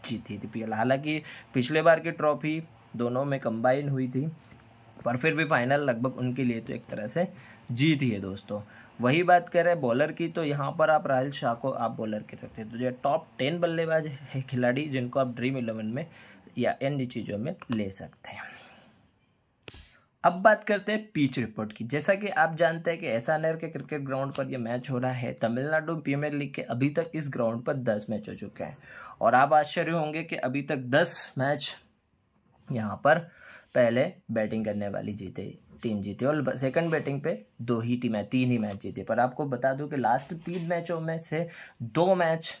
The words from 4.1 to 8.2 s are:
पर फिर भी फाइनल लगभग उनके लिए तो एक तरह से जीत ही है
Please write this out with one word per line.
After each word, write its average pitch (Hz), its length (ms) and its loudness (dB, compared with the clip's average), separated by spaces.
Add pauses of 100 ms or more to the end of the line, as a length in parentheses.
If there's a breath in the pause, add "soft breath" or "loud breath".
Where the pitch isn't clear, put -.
पर 120 200 -2
फिर 156 180 2
भी 160 100 2
फाइनल 143 360 4
लगभग 127 360 0
उनके 127 260 -2
लिए 117 160 2
तो 120 140 -8
एक 120 120 -10
तरह - 220 -8
से 175 200 0 (440 loud breath)
जीत 143 300 4
ही 127 80 2
है 104 120 -2